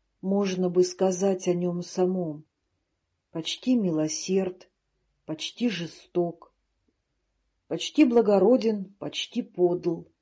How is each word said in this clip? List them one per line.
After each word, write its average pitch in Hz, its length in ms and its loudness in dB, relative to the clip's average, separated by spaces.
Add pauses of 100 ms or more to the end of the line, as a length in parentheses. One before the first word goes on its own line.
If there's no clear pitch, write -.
(220)
можно 190 480 0
бы 180 140 4
сказать 185 640 0
о 180 80 2
нём 175 260 -2
самом, 180 640 -4 (840)
почти 202 440 -4
милосерд, 185 920 -2 (560)
почти - 440 -6
жесток, 170 840 -6 (1120)
почти 170 380 2
благороден, 214 920 4
почти - 420 -8
подл 175 600 0 (180)